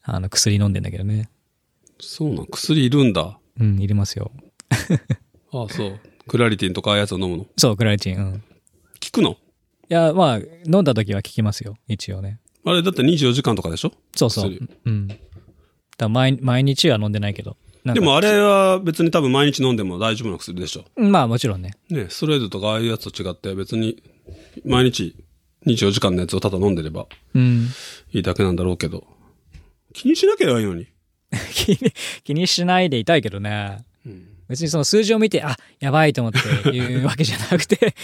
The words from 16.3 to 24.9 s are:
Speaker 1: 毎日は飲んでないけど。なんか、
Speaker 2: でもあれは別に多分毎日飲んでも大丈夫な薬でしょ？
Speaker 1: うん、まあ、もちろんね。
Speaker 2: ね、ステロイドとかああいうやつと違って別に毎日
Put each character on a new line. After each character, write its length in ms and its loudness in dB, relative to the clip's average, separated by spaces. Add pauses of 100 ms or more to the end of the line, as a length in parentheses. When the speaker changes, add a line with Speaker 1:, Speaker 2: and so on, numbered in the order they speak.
Speaker 1:
毎 240 2
日 260 2
は 80 2
飲 100 -2
ん 40 -2
で 80 -2
な 80 -2
い 60 -4
け 80 -12
ど。 140 -12 (280)
な 80 -2
ん 20 0
か、 60 4
Speaker 2:
で 40 2
も 120 6
あ 40 4
れ 180 4
は 420 4
別 240 -2
に 80 2
多 80 -8
分 100 2
毎 220 4
日 100 -2
飲 120 2
ん 20 -2
で 80 -2
も 140 -6
大 180 -2
丈 100 -8
夫 60 -4
な 60 -8
薬 200 -12
で 80 -8
し 100 -10
ょ？ 100 -16 (100)
Speaker 1:
う 100 2
ん、 60 6
ま 80 4
あ、 80 2
も 100 0
ち 80 -2
ろ 100 -2
ん 60 -8
ね。 120 -12 (140)
Speaker 2:
ね、 200 -4
ス 120 -12
テ 60 -2
ロ 100 2
イ 40 2
ド 80 -4
と 120 -8
か 80 -2
あ 80 0
あ 40 -2
い 40 -2
う 20 0
や 120 -2
つ 140 -12
と 100 -10
違 80 -6
っ 60 -8
て 180 -8
別 220 -6
に 260 -4 (640)
毎 200 4
日 300 -2 (520)